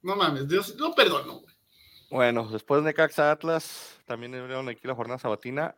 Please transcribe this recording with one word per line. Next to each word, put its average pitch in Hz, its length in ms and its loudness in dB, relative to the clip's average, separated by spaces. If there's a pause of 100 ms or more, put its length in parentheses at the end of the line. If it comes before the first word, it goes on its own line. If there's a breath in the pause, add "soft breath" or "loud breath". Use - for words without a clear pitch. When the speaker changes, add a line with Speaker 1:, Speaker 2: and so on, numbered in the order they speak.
Speaker 1:
no 190 140 -2
mames, 151 320 2
Dios, 190 300 0
lo 320 160 -2
perdono, 180 460 4
güey. - 160 -20 (560)
Speaker 2:
Bueno, 120 380 4
después 123 340 0
Necaxa 151 480 2
Atlas, - 720 -4
también 120 300 -8
abrieron 127 340 -8
aquí 120 180 -10
la 131 80 -4
jornada 120 240 -6
sabatina. 123 580 -4